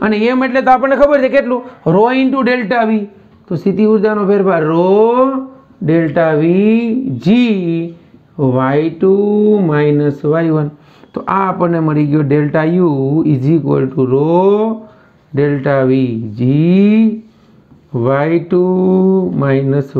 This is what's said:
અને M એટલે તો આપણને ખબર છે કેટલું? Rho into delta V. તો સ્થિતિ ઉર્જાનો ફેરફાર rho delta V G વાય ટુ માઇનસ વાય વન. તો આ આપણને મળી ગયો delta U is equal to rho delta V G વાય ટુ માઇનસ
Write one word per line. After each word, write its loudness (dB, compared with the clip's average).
અને 0
M 0
એટલે -2
તો 4
આપણને 2
ખબર 2
છે 0
કેટલું? -2
Rho 2
into -2
delta -2
V. -2
તો -6
સ્થિતિ 0
ઉર્જાનો 0
ફેરફાર 2
rho 0
delta 0
V 0
G 0
વાય 0
ટુ 2
માઇનસ 0
વાય 0
વન. -2
તો -10
આ 0
આપણને -2
મળી 0
ગયો 0
delta 0
U 2
is -2
equal 0
to -2
rho 0
delta -2
V 2
G -8
વાય 0
ટુ 0
માઇનસ 0